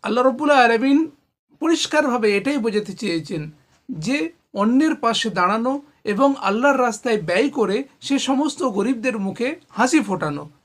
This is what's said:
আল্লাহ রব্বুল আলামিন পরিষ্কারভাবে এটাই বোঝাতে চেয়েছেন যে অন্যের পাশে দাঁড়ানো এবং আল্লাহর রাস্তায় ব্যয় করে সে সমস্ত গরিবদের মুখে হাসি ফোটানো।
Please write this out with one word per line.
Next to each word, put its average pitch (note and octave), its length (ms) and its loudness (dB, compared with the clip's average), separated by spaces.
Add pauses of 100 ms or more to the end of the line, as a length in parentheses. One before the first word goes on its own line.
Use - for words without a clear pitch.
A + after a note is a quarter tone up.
আল্লাহ A3+ 200 -2
রব্বুল C4+ 260 0
আলামিন C4+ 640 4 (480)
পরিষ্কারভাবে C#4 760 0
এটাই C#4 200 0
বোঝাতে G#3 360 -2
চেয়েছেন D#3+ 580 -6 (380)
যে C4 420 -4 (220)
অন্যের B3+ 420 2
পাশে A3+ 340 0
দাঁড়ানো A3+ 520 0 (220)
এবং C4+ 380 2
আল্লাহর B3 380 2
রাস্তায় A3+ 420 0
ব্যয় F3+ 280 0
করে A3 340 -2 (180)
সে C#4 180 -2
সমস্ত C#4 440 -2
গরিবদের A3+ 560 -2
মুখে A#3+ 400 -4 (100)
হাসি C4 300 2
ফোটানো। D#3 500 -4 (160)